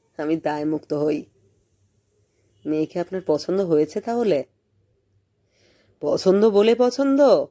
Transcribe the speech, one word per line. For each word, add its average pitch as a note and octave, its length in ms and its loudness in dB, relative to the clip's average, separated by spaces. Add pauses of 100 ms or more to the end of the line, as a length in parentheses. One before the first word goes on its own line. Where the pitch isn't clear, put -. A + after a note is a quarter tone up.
(180)
আমি D#3 180 -2
দায়মুক্ত D3+ 580 -4
হই।" D3 300 -2 (1400)
"মেয়েকে D#3 340 -4
আপনার F3+ 260 -8
পছন্দ E3 340 -2
হয়েছে D#3+ 400 0
তাহলে?" A3+ 440 -2 (1600)
"পছন্দ F#3+ 500 2
বলে G#3 240 4
পছন্দ? B3 760 2